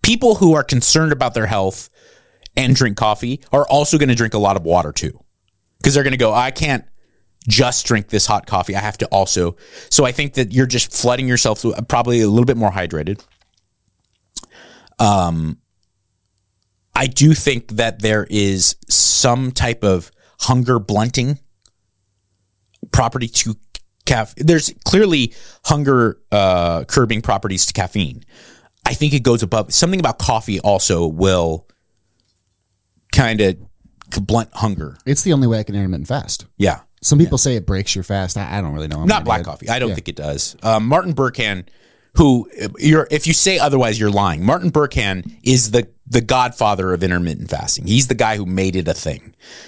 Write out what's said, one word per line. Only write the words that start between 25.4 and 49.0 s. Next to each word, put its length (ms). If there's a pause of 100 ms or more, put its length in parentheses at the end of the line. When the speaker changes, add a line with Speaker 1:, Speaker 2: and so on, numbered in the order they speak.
Speaker 1:
hunger, 540 (120)
uh, 520
curbing 380
properties 440
to 80
caffeine. 500 (640)
I 80
think 200
it 100
goes 180
above, 320
something 260
about 200
coffee 400
also 480
will 600 (1500)
kinda 420 (640)
blunt 340
hunger. 520
Speaker 2:
It's 180
the 100
only 140
way 120
I 40
can 120
intermittent 320
fast. 400 (100)
Speaker 1:
Yeah. 240 (200)
Speaker 2:
Some 180
people 180
Speaker 1:
Yeah. 60
Speaker 2:
say 120
it 100
breaks 300
your 80
fast. 340
I, 200
I 40
don't 120
really 140
know. 120
I'm 80
Speaker 1:
Not 120
Speaker 2:
an 60
Speaker 1:
black 160
Speaker 2:
idiot. 40
Speaker 1:
coffee. 240
I 100
don't 100
Speaker 2:
Yeah. 60
Speaker 1:
think 140
it 60
does. 480
Um, 240
Martin 260
Burkhan, 520 (500)
who, 340 (280)
you're, 320
if 160
you 80
say 240
otherwise, 420
you're 120
lying. 340
Martin 260
Burkhan 720
is 280
the, 160 (200)
the 140
godfather 720
of 100
intermittent 460
fasting. 380
He's 200
the 80
guy 220
who 80
made 300
it 120
a 60
thing. 420 (320)